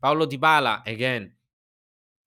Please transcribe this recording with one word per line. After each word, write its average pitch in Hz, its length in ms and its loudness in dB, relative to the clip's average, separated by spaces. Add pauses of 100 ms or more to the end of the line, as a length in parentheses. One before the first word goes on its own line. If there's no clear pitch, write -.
Paulo 151 240 2
Dybala, 135 600 0
again, 113 460 -6 (960)